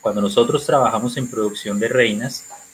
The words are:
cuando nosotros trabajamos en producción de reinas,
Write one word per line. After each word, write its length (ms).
cuando 200
nosotros 460
trabajamos 500
en 140
producción 480
de 80
reinas, 600